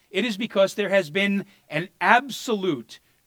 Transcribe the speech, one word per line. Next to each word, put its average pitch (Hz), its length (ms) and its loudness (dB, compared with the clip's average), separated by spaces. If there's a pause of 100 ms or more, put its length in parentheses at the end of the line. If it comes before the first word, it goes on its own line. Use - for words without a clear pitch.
(120)
it 202 140 -2
is 220 120 -4
because 196 360 2
there 202 160 -2
has 185 200 2
been 196 360 0 (240)
an 165 200 -4 (120)
absolute, 196 960 0 (280)